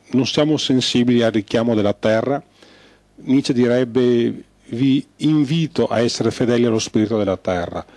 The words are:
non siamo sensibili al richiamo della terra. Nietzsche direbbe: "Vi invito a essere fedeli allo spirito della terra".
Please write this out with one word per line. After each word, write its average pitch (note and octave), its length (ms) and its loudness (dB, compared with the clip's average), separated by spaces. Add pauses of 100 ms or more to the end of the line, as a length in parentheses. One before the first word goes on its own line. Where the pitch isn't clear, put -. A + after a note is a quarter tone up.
(100)
non C3 140 0
siamo D3+ 320 0
sensibili B2 640 0
al A2 100 2
richiamo A2+ 420 -2
della G2+ 200 0
terra. A#2 460 -2 (800)
Nietzsche C3+ 300 0
direbbe: A#2+ 920 0 (240)
"Vi C3+ 360 0 (140)
invito D3+ 680 0
a A2 120 -2
essere A#2 300 0
fedeli A#2+ 360 0
allo A2 120 0
spirito G#2+ 400 -2
della G2 180 -2
terra". E2+ 480 -6 (120)